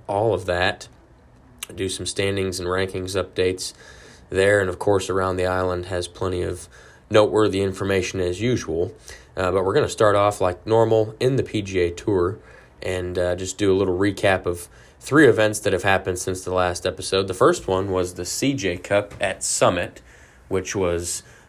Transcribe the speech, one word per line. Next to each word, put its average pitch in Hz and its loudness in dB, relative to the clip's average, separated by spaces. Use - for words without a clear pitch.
all 104 0
of 87 -4
that, 90 -2
do 95 -6
some 90 -8
standings 98 -4
and 90 -6
rankings 92 -4
updates 92 -2
there. 98 4
And, 92 0
of 87 -6
course, 98 2
Around 92 0
the 90 0
Island 90 -2
has 90 -6
plenty 92 -4
of 87 -8
noteworthy 104 4
information 95 -2
as 90 -2
usual. 101 -2
Uh, 92 -2
but 92 2
we're 95 0
gonna 127 2
start 104 4
off 101 2
like 90 -2
normal 110 2
in 131 0
the 127 0
P - -4
G 95 -2
A 87 2
Tour 95 -2
and, 90 -6
uh, 90 0
just 90 -8
do 101 4
a - 4
little 92 2
recap 98 2
of 87 -6
three 151 6
events 107 4
that 98 0
have 90 0
happened 95 0
since 90 -6
the 90 -4
last 90 0
episode. 95 -2
The 110 -6
first 170 2
one 95 0
was 92 -2
the 90 -8
C 139 -2
J 92 -4
Cup 101 -2
at 95 -4
Summit, 98 0
which 92 -4
was 87 -2